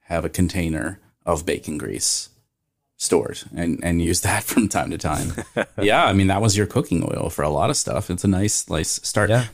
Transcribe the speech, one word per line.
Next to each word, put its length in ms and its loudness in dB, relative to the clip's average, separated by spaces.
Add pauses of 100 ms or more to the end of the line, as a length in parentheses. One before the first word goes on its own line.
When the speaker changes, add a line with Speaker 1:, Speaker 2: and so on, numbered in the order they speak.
Speaker 1:
have 220 -4
a 20 -2
container 720 -2 (240)
of 220 0
bacon 320 -4
grease 500 -4 (680)
stored 440 0 (160)
and, 260 0
and 200 2
use 180 2
that 240 -2
<laughs> 60 -6
from 180 2
time 220 -2
to 80 -6
time. 340 -2 (240)
Speaker 2:
<laughs> 100 0 (140)
Speaker 1:
Yeah, 240 4
I 80 4
mean, 140 6
that 160 2
was 160 4
your 80 2
cooking 360 0
oil 280 -4
for 120 -4
a 60 0
lot 220 2
of 80 0
stuff. 320 -2
It's 140 -4
a 40 4
nice, 400 0
nice 340 -2
start. 280 0
Speaker 2:
Yeah. 240 4